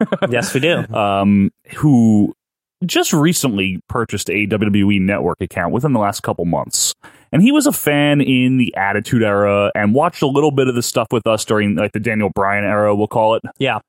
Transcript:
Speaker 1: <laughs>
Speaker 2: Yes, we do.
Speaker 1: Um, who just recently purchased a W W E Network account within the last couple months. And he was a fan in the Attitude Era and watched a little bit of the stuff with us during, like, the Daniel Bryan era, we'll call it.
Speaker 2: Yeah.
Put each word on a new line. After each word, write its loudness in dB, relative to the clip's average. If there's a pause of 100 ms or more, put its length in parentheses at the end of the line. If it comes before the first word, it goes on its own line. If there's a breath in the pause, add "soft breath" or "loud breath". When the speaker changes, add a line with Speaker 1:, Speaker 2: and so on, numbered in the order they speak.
Speaker 1:
<laughs> -2
Speaker 2:
Yes, -2
we 0
do. 0 (180)
Speaker 1:
Um, 2 (260)
who 4 (540)
just -2
recently 0
purchased -6
a 0
W 0
W 2
E 2
Network 0
account -4
within -2
the 0
last -2
couple -4
months. -4 (380 loud breath)
And 4
he 6
was 2
a 0
fan 0
in 2
the 0
Attitude -2
Era 2
and 0
watched 0
a 2
little 2
bit 2
of 0
the -2
stuff -2
with -2
us 0
during, 0
like, -2
the -4
Daniel -2
Bryan 0
era, 2
we'll 0
call 2
it. -2 (160)
Speaker 2:
Yeah. -2